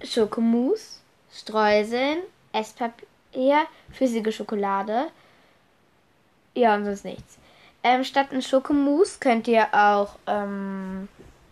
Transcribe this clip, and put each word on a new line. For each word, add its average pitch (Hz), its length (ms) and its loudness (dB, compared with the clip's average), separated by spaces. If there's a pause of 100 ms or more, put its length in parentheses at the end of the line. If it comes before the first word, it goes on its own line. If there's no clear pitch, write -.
Schokomousse, 233 960 0 (420)
Streuseln, 220 800 0 (320)
Esspapier, 262 1160 -2 (240)
flüssige 226 400 -2
Schokolade. 208 760 -4 (1500)
Ja, 233 200 4
und 208 100 -2
sonst 202 200 -8
nichts. - 320 -16 (460)
Ähm, 254 200 2
statt 269 280 -2
ein 262 100 -4
Schokomousse 285 800 2
könnt 226 280 0
ihr 220 240 4
auch, 208 440 2 (100)
ähm, 196 800 -6 (440)